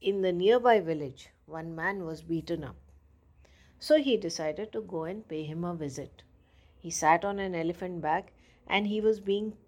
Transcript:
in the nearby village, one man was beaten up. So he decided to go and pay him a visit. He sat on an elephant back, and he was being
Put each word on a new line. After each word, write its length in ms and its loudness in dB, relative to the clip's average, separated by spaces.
in 220 0
the 100 2
nearby 480 6
village, 500 -6
one 280 -10
man 300 -4
was 180 -8
beaten 420 -4
up. 120 -14
So 220 4
he 160 2
decided 560 -4
to 80 -6
go 240 -6
and 220 -8
pay 160 -6
him 220 -6
a 100 -4
visit. 480 -10
He 120 -12
sat 340 4
on 140 -4
an 160 -4
elephant 460 -4
back, 320 -2
and 200 2
he 140 0
was 200 4
being 340 -2